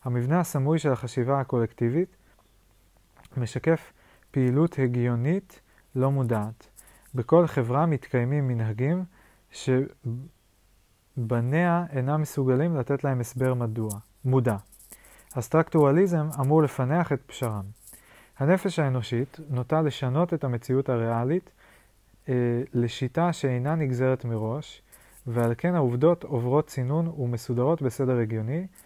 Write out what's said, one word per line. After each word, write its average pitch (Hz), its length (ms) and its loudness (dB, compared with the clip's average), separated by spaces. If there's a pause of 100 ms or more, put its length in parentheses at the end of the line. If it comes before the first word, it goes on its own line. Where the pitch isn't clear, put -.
המבנה 127 360 0
הסמוי 156 400 0
של 147 120 2
החשיבה 127 480 0
הקולקטיבית 123 760 0 (1200)
משקף 131 560 -2 (380)
פעילות 135 480 2
הגיונית 123 800 0 (360)
לא 131 160 2
מודעת. 113 560 -2 (480)
בכל 156 320 4
חברה 135 380 0
מתקיימים 135 640 0
מנהגים 123 560 -2 (2250)
שבניה 135 720 0
אינם 143 320 -2
מסוגלים 143 560 0
לתת 135 260 -2
להם 135 160 0
הסבר 127 340 -2
מדוע, 113 360 -2 (360)
מודע. 123 320 2 (800)
הסטרקטורליזם 156 920 2 (100)
אמור 151 240 4
לפענח 147 500 0
את 131 120 -4
פשרם. 107 380 -4 (760)
הנפש 175 400 2
האנושית 127 600 -2 (100)
נוטה 127 320 0
לשנות 151 520 0
את 156 100 -4
המציאות 127 460 -2
הריאלית, 120 600 0 (800)
אה, 131 40 0 (400)
לשיטה 127 600 0
שאינה 131 420 -2
נגזרת 131 500 0
מראש, 113 560 -6 (460)
ועל 117 300 0
כן 180 180 0
העובדות 151 480 2
עוברות 131 440 0
צינון 147 400 -2
ומסודרות 123 760 -2
בסדר 127 360 0
הגיוני, 117 500 -4 (180)